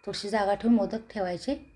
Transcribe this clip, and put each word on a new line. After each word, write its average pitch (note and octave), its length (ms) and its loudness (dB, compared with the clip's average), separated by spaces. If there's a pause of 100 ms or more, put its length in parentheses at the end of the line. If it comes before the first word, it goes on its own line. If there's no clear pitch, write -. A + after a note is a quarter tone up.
थोडीशी G3+ 220 -6
जागा G3+ 260 2
ठेवून A#3 220 4
मोदक G#3 340 -2
ठेवायचे F#3 440 -4 (220)